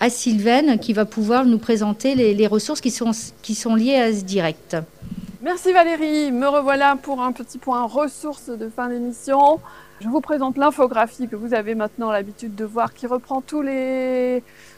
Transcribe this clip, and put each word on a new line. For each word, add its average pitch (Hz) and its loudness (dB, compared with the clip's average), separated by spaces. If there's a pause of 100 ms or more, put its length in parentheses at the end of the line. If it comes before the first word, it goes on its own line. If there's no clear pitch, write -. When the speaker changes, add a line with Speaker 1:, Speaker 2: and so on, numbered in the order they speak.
Speaker 1:
à 240 4
Sylvaine 240 2
qui 233 -2
va 208 2
pouvoir 226 0
nous 233 6
présenter 220 0
les, 220 4
les 214 4
ressources 214 -2
qui 233 -2
sont, 226 0 (300)
qui 220 -4
sont 226 0
liées 247 4
à 233 4
ce 202 -4
direct. 175 -2 (680)
Speaker 2:
Merci 359 0
Valérie, 311 2
me 247 0
revoilà 277 2
pour 269 -6
un 254 -2
petit 240 -12
point 247 -4
ressources 269 -6
de 220 -10
fin 247 -8
d'émission. 269 2 (420)
Je 208 -8
vous 285 0
présente 269 -2
l'infographie 247 0
que 220 -10
vous 226 -4
avez 220 -2
maintenant 220 -4
l'habitude 208 -6
de 214 -6
voir, 226 -2
qui - -12
reprend 247 -4
tous 302 -6
les, 254 -2 (360)